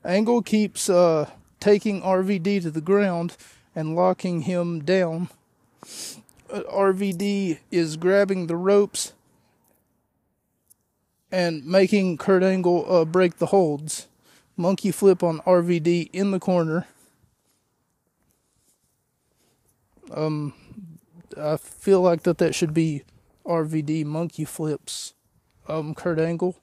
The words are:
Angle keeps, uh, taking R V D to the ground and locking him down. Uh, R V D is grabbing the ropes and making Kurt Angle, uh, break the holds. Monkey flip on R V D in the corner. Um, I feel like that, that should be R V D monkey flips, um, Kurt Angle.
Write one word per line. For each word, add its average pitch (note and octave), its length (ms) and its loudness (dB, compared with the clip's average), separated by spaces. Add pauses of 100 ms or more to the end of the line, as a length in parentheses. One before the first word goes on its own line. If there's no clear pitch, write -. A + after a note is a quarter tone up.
Angle A3 360 2
keeps, - 460 -2
uh, E3+ 400 4 (300)
taking G#3 440 2
R F#3+ 200 0
V G3 160 0
D G3 220 0
to E3+ 100 -4
the D#3+ 100 -6
ground F3 560 0 (380)
and D#3+ 220 -4
locking F3+ 460 0
him E3+ 420 -4
down. F3 440 -2 (1200)
Uh, G3+ 220 -8
R G3 220 2
V G3 200 -2
D G3 460 -2 (140)
is E3 240 0
grabbing F#3 500 2
the E3 100 -2
ropes G3+ 580 2 (2250)
and E3+ 340 -2
making F#3 520 2
Kurt F#3 260 4
Angle, F3+ 440 2
uh, F3 160 4
break F3 340 2
the E3+ 80 0
holds. D#3 600 0 (500)
Monkey F#3 360 -2
flip F#3+ 320 4
on D#3+ 200 -2
R F3+ 160 4
V E3+ 200 0
D E3+ 320 0
in G3 180 -2
the F#3+ 100 -2
corner. E3+ 460 -2 (3250)
Um, D3+ 420 -6 (800)
I D3+ 200 -4
feel - 440 0
like F3 220 2
that, E3+ 160 0
that C#3 160 0
should D#3 180 -2
be D#3+ 300 0 (420)
R E3 200 -2
V D#3 180 -4
D D#3 220 -4
monkey D#3 400 -6
flips, - 680 -8 (520)
um, D#3 300 -6
Kurt E3 240 -2
Angle. E3+ 420 -2